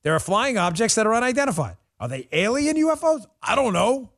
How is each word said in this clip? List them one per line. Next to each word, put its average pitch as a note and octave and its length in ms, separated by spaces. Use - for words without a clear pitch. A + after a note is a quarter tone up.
There D#3 120
are D3+ 40
flying A3+ 380
objects F3+ 380
that A3 100
are A3 80
unidentified. A#3 600
Are A#2 80
they C3 240
alien C4 460
U D#4 140
F D4+ 120
Os? D#4+ 240
I A3 120
don't B3+ 180
know. A3+ 440